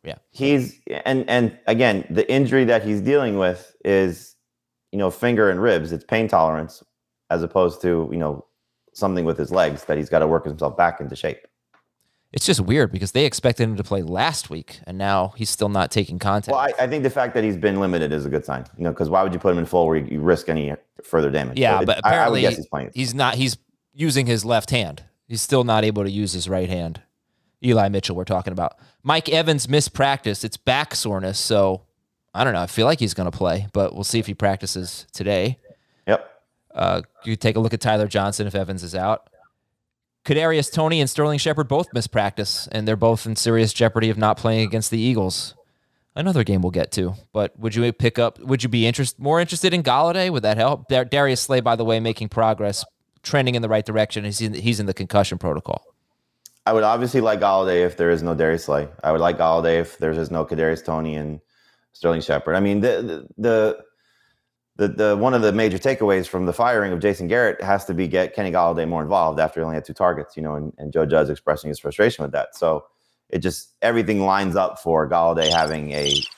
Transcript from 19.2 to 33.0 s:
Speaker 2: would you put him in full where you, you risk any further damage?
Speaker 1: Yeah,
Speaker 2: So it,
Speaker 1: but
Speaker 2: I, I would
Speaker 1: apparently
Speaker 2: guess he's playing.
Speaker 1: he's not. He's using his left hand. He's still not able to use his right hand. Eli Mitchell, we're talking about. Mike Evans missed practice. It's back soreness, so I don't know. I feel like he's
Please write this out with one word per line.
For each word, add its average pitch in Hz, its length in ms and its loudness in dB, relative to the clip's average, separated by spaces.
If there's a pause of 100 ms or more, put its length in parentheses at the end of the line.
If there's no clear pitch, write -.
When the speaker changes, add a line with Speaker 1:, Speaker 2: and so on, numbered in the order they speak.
Speaker 2:
would 95 120 0
you 87 60 -4
put 92 120 2
him 87 60 2
in 82 80 -2
full 87 200 2
where 80 120 2
you, 71 80 -2
you 73 160 -6
risk 82 260 2
any 73 260 -2 (300)
further 78 260 0
damage? 67 300 -4
Speaker 1:
Yeah, 104 180 4
Speaker 2:
So - 60 2
it, - 40 -2
Speaker 1:
but - 180 0
Speaker 2:
I, 107 40 4
I - 20 4
would - 40 4
Speaker 1:
apparently 120 260 2
Speaker 2:
guess 104 140 2
he's 78 120 -12
playing. 71 260 -8
Speaker 1:
he's 123 200 -4
not. 127 220 0
He's 127 220 0 (360)
using 139 340 0
his 110 180 0
left 113 260 0
hand. 95 320 -2 (280)
He's 113 100 -6
still 127 220 2
not 110 220 2
able 107 180 0
to 98 80 -4
use 98 220 -4
his 92 160 -6
right 92 180 -2
hand. 87 340 -6 (640)
Eli 110 240 4
Mitchell, 98 300 -2
we're 90 80 -6
talking 92 260 -4
about. 90 260 -4 (240)
Mike 156 280 0
Evans 160 400 0
missed 143 240 2
practice. 135 500 0
It's 110 140 -8
back 135 360 0
soreness, 98 460 -4
so 98 440 2 (500)
I 110 100 0
don't 131 80 2
know. 87 100 0
I 87 60 -4
feel 113 180 0
like 151 140 2
he's 107 140 -2